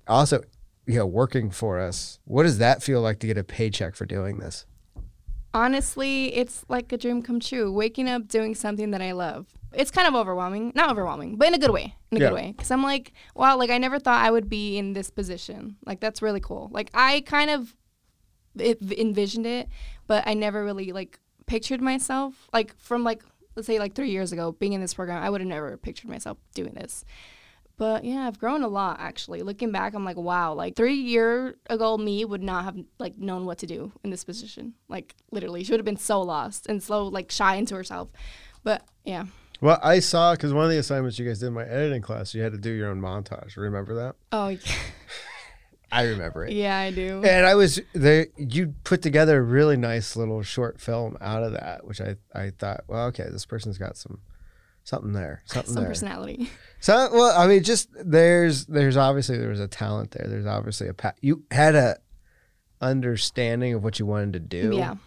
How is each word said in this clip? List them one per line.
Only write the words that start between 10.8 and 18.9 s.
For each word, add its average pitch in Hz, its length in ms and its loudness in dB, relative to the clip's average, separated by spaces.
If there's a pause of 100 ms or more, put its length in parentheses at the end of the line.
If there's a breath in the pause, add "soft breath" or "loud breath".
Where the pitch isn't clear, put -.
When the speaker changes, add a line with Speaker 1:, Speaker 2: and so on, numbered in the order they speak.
Speaker 2:
overwhelming, 180 460 -4
but 285 120 6
in 349 60 4
a 311 40 4
good 262 140 4
way. - 240 -4 (160)
In 226 60 2
a - 20 6
Speaker 1:
Yeah. 143 80 8
Speaker 2:
good 185 80 2
way. 180 200 -6
'Cause - 140 -4
I'm 262 140 2
like, 277 280 -2 (220 soft breath)
"Wow, 262 240 6
like, 240 120 2
I 247 80 4
never 262 200 0
thought 240 260 4
I 226 60 6
would 226 180 2
be 208 300 -4
in 196 140 -4
this 196 180 -8
position." 196 760 -10
Like, 190 160 -8
that's 220 220 -6
really 208 180 0
cool. - 320 -10
Like, 208 220 -6
I 269 280 4
kind 294 280 0
of 262 240 -4 (840)
it, 226 240 0 (120)